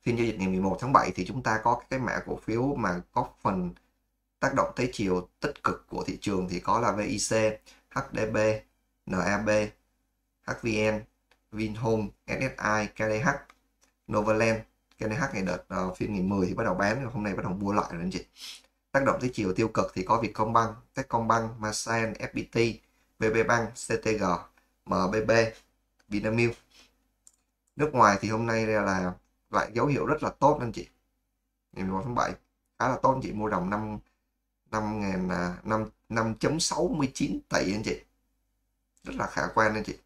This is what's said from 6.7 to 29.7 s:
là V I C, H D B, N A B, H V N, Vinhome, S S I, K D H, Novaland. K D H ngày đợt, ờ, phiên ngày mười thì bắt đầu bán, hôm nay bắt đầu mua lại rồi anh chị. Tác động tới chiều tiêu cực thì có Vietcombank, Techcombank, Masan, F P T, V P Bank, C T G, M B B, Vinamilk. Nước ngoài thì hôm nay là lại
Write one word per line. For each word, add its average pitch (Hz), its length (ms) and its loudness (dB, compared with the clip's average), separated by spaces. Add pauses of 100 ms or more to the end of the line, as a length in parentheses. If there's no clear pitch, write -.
là 110 120 2
V 104 80 -2
I 101 180 -2
C, - 120 -2 (600)
H 127 100 -4 (120)
D 107 60 -6 (140)
B, 113 40 -2 (760)
N 98 100 -2
A 98 180 0
B, 107 100 -2 (1000)
H 120 60 -6 (100)
V 120 40 -4
N, 107 340 2 (520)
Vinhome, 110 560 -2 (180)
S - 140 -4
S 131 200 -4 (180)
I, 104 80 0
K - 120 -14
D 110 260 0
H, - 40 4 (840)
Novaland. 110 460 2 (400)
K - 20 -14
D 107 120 -2
H 135 220 -2
ngày 98 80 -2
đợt, 90 260 -4
ờ, 92 260 -4
phiên - 180 -4
ngày 95 100 0
mười 95 240 2
thì 90 80 -2
bắt 113 100 -2
đầu 95 100 2
bán, 104 300 0
hôm 104 180 -6
nay 104 120 -2
bắt - 100 -6
đầu 95 80 -2
mua 98 200 -2
lại 104 180 0
rồi 85 100 -8
anh 90 100 -4
chị. 90 140 -8 (680)
Tác 135 120 4
động 131 160 2
tới 123 140 -2
chiều 95 200 0
tiêu 113 140 2
cực 107 260 0
thì 92 80 -4
có 117 180 2
Vietcombank, 113 560 0 (180)
Techcombank, 117 640 0
Masan, 110 540 -2
F 123 160 -8
P - 240 -6
T, 120 60 2 (600)
V 113 60 0
P 110 220 4
Bank, 113 280 2
C - 140 -12
T 113 160 -2 (160)
G, 98 40 0 (600)
M 98 80 -2 (160)
B 104 40 -2 (140)
B, - 20 4 (800)
Vinamilk. 110 480 2 (1200)
Nước 147 180 0
ngoài 104 260 8
thì 104 80 -2
hôm 113 180 0
nay 113 200 2
là 98 460 2 (380)
lại 104 240 0